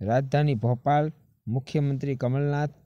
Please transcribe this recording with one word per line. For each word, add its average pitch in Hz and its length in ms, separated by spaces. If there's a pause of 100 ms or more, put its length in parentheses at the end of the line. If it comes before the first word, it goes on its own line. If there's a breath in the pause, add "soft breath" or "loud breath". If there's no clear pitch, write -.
રાજધાની 135 540
ભોપાલ, 143 560 (360)
મુખ્યમંત્રી 139 680
કમલનાથ, 143 580 (120)